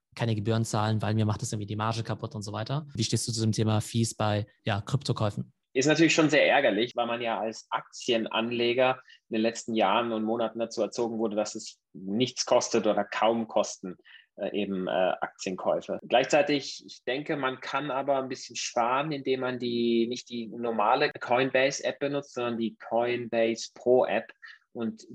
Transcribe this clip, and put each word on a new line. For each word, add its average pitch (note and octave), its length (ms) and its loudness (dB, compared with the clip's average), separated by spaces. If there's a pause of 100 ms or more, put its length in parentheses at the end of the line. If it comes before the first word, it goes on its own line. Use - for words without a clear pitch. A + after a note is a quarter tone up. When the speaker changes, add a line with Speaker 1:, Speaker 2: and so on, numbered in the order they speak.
(140)
Speaker 1:
keine A#2 200 0
Gebühren A2+ 320 0
zahlen, G#2+ 340 0
weil G#2+ 140 0
mir A2 100 2
macht G#2 160 0
das - 120 -6
irgendwie G#2 140 -6
die G#2+ 100 -6
Marge A2 260 -2
kaputt“ G#2+ 320 -8
und G#2+ 80 -8
so G2+ 100 -8
weiter. C3+ 420 -4
Wie A2+ 100 -2
stehst - 240 -2
du A#2 40 -4
zu A2+ 80 -4
dem A2 120 2
Thema G#2+ 280 2
Fees A2+ 340 -2
bei, G#2 300 0 (200)
ja, G2+ 180 -2
Kryptokäufen? - 720 -4 (200)
Speaker 2:
Ist C3 140 2
natürlich D#3 280 6
schon D#3 140 4
sehr C3+ 180 6
ärgerlich, A#2 480 4
weil A#2 120 -2
man A#2+ 160 -4
ja A2+ 160 -2
als A2 320 -6
Aktienanleger A#2+ 1300 0 (320)
in A2+ 40 -4
den A2 80 2
letzten A#2 320 -2
Jahren A2 380 4
und A2 120 -2
Monaten A2+ 340 -2
dazu A2+ 240 -4
erzogen A2+ 360 -2
wurde, G#2+ 180 -2
dass G#2 180 -2
es - 240 -14 (160)
nichts G#2 500 -2
kostet A#2 420 2
oder G2+ 180 2
kaum A2+ 420 0
Kosten, F#2 500 -2 (400)
äh, G2+ 220 -4
eben, F#2+ 280 -2
äh, - 40 -2
Aktienkäufe. F2+ 1160 -2
Gleichzeitig, C#3+ 800 2
ich - 200 -20
denke, D3 300 -2
man C3 240 -4
kann C#3 300 -4
aber C3+ 280 0
ein C3 100 -2
bisschen B2 280 -12
sparen, C3 560 0
indem C3 280 -2
man B2+ 180 -2
die, A#2 500 2
nicht B2 220 -8
die A#2 160 -8
normale A#2 640 2 (100)
Coinbase-App C3 800 2
benutzt, C#3+ 360 -4
sondern A#2+ 220 -4
die A2+ 200 -4 (120)
Coinbase A#2 840 0
Pro-App. A#2+ 580 4 (440)
Und A2+ 280 -6 (100)